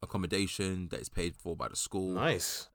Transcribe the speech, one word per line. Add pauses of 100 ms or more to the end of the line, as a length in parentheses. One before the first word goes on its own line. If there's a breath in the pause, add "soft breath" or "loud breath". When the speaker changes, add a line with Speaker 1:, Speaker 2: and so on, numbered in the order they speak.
Speaker 1:
accommodation
that
is
paid
for
by
the
school.
Speaker 2:
Nice.